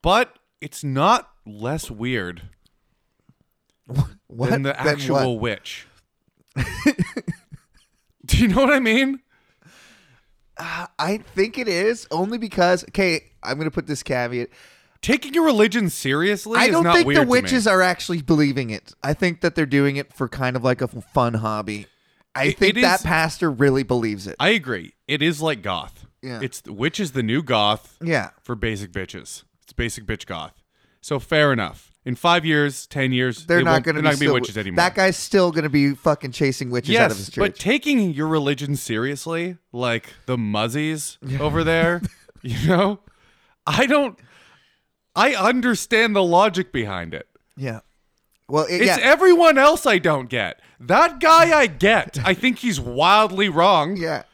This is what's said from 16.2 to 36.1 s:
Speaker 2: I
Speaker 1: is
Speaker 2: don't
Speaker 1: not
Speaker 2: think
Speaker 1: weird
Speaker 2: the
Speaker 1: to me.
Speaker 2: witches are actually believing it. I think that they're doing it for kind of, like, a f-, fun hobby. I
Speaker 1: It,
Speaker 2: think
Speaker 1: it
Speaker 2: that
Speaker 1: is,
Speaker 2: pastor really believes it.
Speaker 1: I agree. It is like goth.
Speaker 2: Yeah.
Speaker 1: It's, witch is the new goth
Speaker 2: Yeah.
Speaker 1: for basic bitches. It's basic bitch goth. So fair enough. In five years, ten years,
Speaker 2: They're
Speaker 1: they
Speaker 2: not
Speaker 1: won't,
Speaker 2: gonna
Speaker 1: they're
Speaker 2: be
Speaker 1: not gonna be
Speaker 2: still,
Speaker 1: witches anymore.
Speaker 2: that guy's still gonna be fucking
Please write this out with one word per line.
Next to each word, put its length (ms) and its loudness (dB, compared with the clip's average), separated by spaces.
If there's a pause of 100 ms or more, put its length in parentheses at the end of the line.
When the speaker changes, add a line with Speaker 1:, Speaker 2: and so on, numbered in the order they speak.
Speaker 2:
I 80 4
Speaker 1:
is 60 2
Speaker 2:
don't 120 2
Speaker 1:
not 120 4
Speaker 2:
think 120 4
Speaker 1:
weird 100 4
Speaker 2:
the 80 4
Speaker 1:
to 0 -
me. 60 -2 (100)
Speaker 2:
witches 260 0
are 140 4
actually 400 -2
believing 480 2
it. 240 -12 (100)
I 100 -2
think 280 -2
that 140 0
they're 100 0
doing 320 0
it 160 -10
for 160 -6
kind 260 -6
of, 80 -6
like, 180 0
a 40 -2
f-, 260 -12
fun 220 0
hobby. 540 -6 (460)
I 120 -4
Speaker 1:
It, 120 -2
Speaker 2:
think 200 2
Speaker 1:
it 40 2
Speaker 2:
that 200 2
Speaker 1:
is, 40 -12
Speaker 2:
pastor 460 -2
really 320 2
believes 440 -4
it. 120 -12
Speaker 1:
I 100 0
agree. 440 -4 (140)
It 140 -4
is 200 -2
like 200 -4
goth. 440 -10 (160)
Speaker 2:
Yeah. 200 -14
Speaker 1:
It's, 240 -12
witch 360 -6
is 100 -6
the 100 -4
new 220 -2
goth 580 -2
Speaker 2:
Yeah. 280 -2 (120)
Speaker 1:
for 140 -10
basic 380 -6
bitches. 500 -12 (200)
It's 100 -20
basic 320 -8
bitch 200 -10
goth. 280 -12 (480)
So 180 -6
fair 320 2
enough. 400 -6 (140)
In 100 -6
five 300 0
years, 420 -2
ten 260 -2
years, 320 -2
Speaker 2:
They're 140 2
Speaker 1:
they 40 2
Speaker 2:
not 80 2
Speaker 1:
won't, 140 2
Speaker 2:
gonna 100 -2
Speaker 1:
they're 60 -4
Speaker 2:
be 20 -2
Speaker 1:
not 80 4
gonna 80 -2
be 60 0
Speaker 2:
still, 80 2
Speaker 1:
witches 240 -2
anymore. 200 -6
Speaker 2:
that 180 2
guy's 220 2
still 340 2
gonna 180 -2
be 260 2
fucking 360 -2